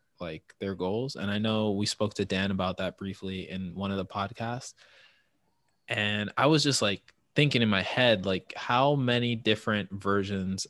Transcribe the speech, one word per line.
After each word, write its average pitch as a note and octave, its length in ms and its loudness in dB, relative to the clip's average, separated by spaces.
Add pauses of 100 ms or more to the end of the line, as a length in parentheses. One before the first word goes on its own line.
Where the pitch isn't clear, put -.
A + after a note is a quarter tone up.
(200)
like, E2 400 -12
their G2 140 -4
goals. G2+ 420 -4
And G2+ 140 -4
I G#2 80 0
know G#2+ 340 2
we G2+ 120 0
spoke G#2 300 -2
to G2+ 100 -2
Dan F#2+ 260 0
about F#2 280 -2
that F#2 180 -4
briefly F#2+ 540 -8
in F#2 240 -8
one G2 160 -4
of G2 80 -2
the - 80 -4
podcasts. A2+ 680 -6 (1160)
And G#2 500 -2
I B2+ 80 4
was D3+ 160 6
just, C#3+ 180 2
like, G2+ 320 0 (220)
thinking C3+ 280 4
in A2+ 60 4
my F#2+ 140 4
head, A2+ 420 4
like, F#2+ 320 -2
how C3+ 380 2
many A#2+ 400 2
different G#2+ 560 0
versions G2 800 0